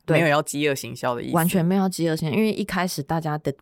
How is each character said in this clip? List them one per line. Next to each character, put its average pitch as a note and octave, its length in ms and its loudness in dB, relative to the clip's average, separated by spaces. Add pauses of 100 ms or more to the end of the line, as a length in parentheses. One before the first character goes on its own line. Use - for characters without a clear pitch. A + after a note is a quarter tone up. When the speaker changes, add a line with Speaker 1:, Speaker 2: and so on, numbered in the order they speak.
Speaker 1:
对。 D#3+ 120 4
Speaker 2:
没 D#3+ 60 4
有 E3+ 40 4
要 D3 160 4
饥 D3 260 -2
饿 C#3 60 2
行 B2 220 -8
销 B2 180 -2
的 A#2+ 80 -6
意 - 60 -10
思。 C#3+ 80 0
Speaker 1:
完 E3 100 2
全 F3+ 180 2
没 F3+ 120 2
有 G3 60 2
要 F#3+ 60 0
饥 E3 220 -2
饿 D#3+ 60 0
行 D#3+ 120 -2
销， C#3+ 80 0
因 G#3+ 60 4
为 A3 100 2
一 - 120 -4
开 F#3 200 -2
始 F3+ 160 -4
大 E3 200 -2
家 D#3 180 -4
的 D3 220 -4